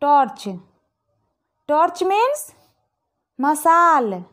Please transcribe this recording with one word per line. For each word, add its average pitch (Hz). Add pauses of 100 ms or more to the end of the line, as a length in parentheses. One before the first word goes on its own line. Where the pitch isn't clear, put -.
टॉर्च, 285 (1200)
टॉर्च 349
मीन्स 466 (920)
मशाल। 302 (200)